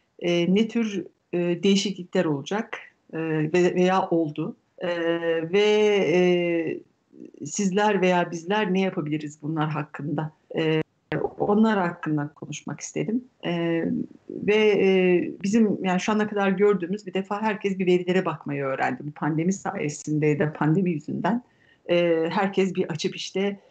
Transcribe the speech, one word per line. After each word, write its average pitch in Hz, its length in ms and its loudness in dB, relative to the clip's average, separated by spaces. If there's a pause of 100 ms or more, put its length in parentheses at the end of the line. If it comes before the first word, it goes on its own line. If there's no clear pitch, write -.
(200)
e, 175 360 2
ne 220 120 4
tür, 220 380 -4 (280)
e, 175 300 -2
değişiklikler 196 640 0
olacak, 160 520 -4 (360)
e, 160 60 -6
ve-, 160 560 2
veya 185 340 2
oldu. 165 460 -2 (240)
E, 175 100 -4 (600)
ve, 202 140 4 (480)
e, 175 1300 0
sizler 202 560 2
veya 175 300 4
bizler 180 420 -2
ne 190 80 2
yapabiliriz 151 600 -4
bunlar 156 280 -2
hakkında? 151 600 -6 (240)
E, 160 260 2 (580)
onlar 214 400 4
hakkında 156 560 -2
konuşmak - 440 -12
istedim. 214 460 -4 (200)
E, 170 380 -2 (460)
ve, 196 260 0
e, 190 760 4 (120)
bizim 202 420 2
yani 185 140 2
şu 220 120 -2
ana 214 160 2
kadar 202 220 0
gördüğümüz 190 580 2
bir 180 60 -10
defa 196 280 -4
herkes 202 380 -2
bir 190 60 0
verilere 180 400 2
bakmayı 151 380 -4
öğrendi. 131 400 -2
Bu 147 80 -8
pandemi 160 420 -2
sayesinde 151 720 -4
ya 147 120 2
da 151 140 0
pandemi 170 380 2
yüzünden, 170 520 -4 (460)
e, 170 400 2
herkes 190 460 0
bir 180 140 -2
açıp 170 260 -6
işte, 202 440 -4 (120)